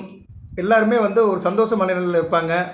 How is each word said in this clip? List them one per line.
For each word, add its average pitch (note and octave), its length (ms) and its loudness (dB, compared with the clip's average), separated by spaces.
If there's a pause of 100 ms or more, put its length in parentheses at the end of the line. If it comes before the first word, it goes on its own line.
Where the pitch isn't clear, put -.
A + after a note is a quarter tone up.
(560)
எல்லாருமே A3 440 2
வந்து G#3 280 2
ஒரு F#3 120 0
சந்தோஷ G#3 360 0
மனநிலையில் F3+ 440 0
இருப்பாங்க. E3 320 0 (220)